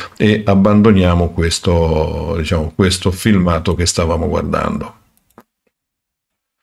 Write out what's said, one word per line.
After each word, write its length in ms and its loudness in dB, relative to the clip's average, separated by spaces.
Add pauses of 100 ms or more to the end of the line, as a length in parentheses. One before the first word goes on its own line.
(160)
e 300 0
abbandoniamo 840 4
questo, 1080 -2
diciamo, 360 -4
questo 380 0
filmato 640 0
che 100 -2
stavamo 440 -2
guardando. 640 -4 (1700)